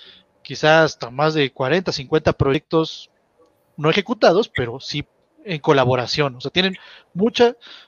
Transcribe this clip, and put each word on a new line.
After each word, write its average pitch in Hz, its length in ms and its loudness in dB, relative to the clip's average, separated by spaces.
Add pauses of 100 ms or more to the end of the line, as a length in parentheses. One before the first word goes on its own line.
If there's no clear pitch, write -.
(420)
quizás 156 520 2
hasta 120 160 -12
más 147 240 -2
de 143 180 0
cuarenta, 156 400 -2
cincuenta 151 420 -2
proyectos - 760 -2 (680)
no 151 120 0
ejecutados, 202 600 2
pero 123 300 -8
sí 147 260 -10 (400)
en 175 140 -8
colaboración. 131 760 0
O 127 60 -18
sea, 139 100 -10
tienen 185 260 -2 (360)
mucha 240 420 2 (320)